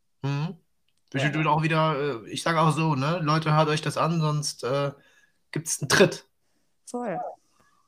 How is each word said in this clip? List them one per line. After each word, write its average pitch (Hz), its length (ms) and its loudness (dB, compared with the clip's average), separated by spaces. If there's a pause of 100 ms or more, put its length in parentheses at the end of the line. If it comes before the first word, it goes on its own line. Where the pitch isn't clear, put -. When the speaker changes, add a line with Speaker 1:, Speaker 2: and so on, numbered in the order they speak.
(220)
Speaker 1:
Mhm. 143 340 -4 (580)
Ich 131 80 0
Speaker 2:
Ja. 147 100 0
Speaker 1:
will 156 140 0
auch 151 160 2
wieder, 151 640 0
äh, - 40 -14
ich - 120 -6
sag 165 140 0
auch 160 160 4
so, 160 220 0
ne? 143 280 0
Leute, 156 320 2
hört 156 140 4
euch 151 120 0
das - 160 -6
an, 165 240 0
sonst, 151 440 -2
äh, 139 280 -2 (600)
gibt's - 280 -6
einen 139 80 -4
Tritt. - 380 4 (640)
Speaker 2:
Voll. 240 280 -6 (680)